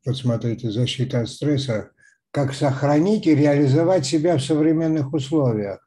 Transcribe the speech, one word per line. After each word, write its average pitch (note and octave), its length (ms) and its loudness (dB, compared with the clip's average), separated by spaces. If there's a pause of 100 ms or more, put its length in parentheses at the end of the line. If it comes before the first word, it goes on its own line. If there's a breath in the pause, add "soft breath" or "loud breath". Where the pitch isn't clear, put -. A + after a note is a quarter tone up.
Вот B2+ 120 -4
смотрите, A#2 520 -2
«Защита A#2+ 520 -2
от G#2+ 80 -6
стресса. C3 600 -4 (400 soft breath)
Как C#3 240 -2
сохранить D3+ 720 0
и D#3+ 80 4
реализовать D3 720 4
себя E3 320 0
в C3+ 60 -2
современных D#3 680 0
условиях». B2+ 720 -2